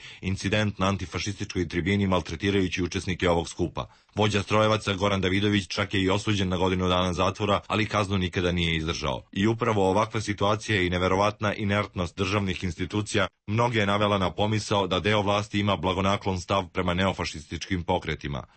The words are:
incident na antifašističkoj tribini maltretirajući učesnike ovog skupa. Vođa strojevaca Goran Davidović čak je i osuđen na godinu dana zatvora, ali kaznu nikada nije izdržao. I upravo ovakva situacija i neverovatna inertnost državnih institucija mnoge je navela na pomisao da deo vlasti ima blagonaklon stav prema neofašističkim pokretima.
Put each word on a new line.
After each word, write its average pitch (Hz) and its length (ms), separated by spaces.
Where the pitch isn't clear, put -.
incident 101 580
na 95 80
antifašističkoj 95 800
tribini 95 400
maltretirajući 92 760
učesnike 90 460
ovog 85 200
skupa. 78 340
Vođa 101 240
strojevaca 107 600
Goran 98 220
Davidović 101 460
čak - 260
je 95 100
i 92 60
osuđen 98 400
na 90 80
godinu 92 300
dana 90 260
zatvora, 98 540
ali 104 200
kaznu 101 300
nikada 90 340
nije 85 240
izdržao. 80 420
I 98 160
upravo 113 420
ovakva 110 300
situacija 104 640
i 90 80
neverovatna 95 680
inertnost 101 600
državnih 95 460
institucija 98 640
mnoge 113 320
je 101 60
navela 104 320
na 90 140
pomisao 101 560
da 90 120
deo 104 220
vlasti 101 380
ima 101 160
blagonaklon 95 640
stav 98 260
prema 90 200
neofašističkim 87 960
pokretima. 76 540